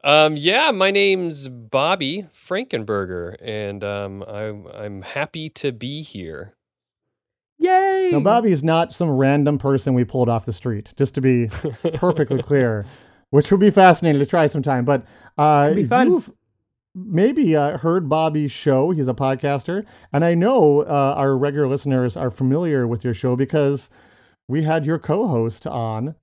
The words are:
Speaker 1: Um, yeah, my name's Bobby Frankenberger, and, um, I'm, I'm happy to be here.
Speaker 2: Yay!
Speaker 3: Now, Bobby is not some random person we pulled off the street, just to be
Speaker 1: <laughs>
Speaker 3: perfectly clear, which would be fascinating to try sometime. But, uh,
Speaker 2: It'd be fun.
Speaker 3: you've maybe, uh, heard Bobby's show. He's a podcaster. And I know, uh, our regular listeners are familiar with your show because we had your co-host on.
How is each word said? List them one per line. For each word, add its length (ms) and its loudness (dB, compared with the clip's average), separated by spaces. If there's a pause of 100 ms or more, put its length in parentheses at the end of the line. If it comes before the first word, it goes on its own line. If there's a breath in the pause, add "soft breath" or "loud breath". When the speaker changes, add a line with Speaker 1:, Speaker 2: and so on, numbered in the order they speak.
Speaker 1:
Um, 340 4
yeah, 340 2
my 200 2
name's 580 0
Bobby 840 -4
Frankenberger, 1080 -6
and, 420 -8
um, 420 -8
I'm, 420 -12
I'm 340 -14
happy 480 -10
to 220 -6
be 280 -12
here. 540 -14 (1040)
Speaker 2:
Yay! 520 2
Speaker 3:
Now, 100 2
Bobby 300 2
is 140 0
not 280 0
some 180 -2
random 480 2
person 340 0
we 120 2
pulled 260 0
off 160 -2
the 80 -6
street, 420 -10
just 200 -2
to 40 -2
be 280 2
Speaker 1:
<laughs> 480 -6
Speaker 3:
perfectly 460 0
clear, 440 0 (420 soft breath)
which 220 2
would 100 4
be 100 6
fascinating 500 6
to 40 2
try 220 2
sometime. 400 -2
But, 180 0 (320 soft breath)
uh, 340 4
Speaker 2:
It'd 140 0
be 20 -2
fun. 260 4
Speaker 3:
you've 200 -2 (640)
maybe, 600 2
uh, 220 0
heard 320 -2
Bobby's 420 0
show. 420 0
He's 140 -2
a 60 -2
podcaster. 720 -4 (300 soft breath)
And 100 2
I 80 2
know, 480 4
uh, 380 0
our 180 0
regular 320 0
listeners 480 -2
are 140 -4
familiar 560 0
with 180 -4
your 80 -2
show 240 -2
because 540 -2 (580 soft breath)
we 140 -2
had 240 0
your 120 -2
co-host 680 -2
on. 560 -6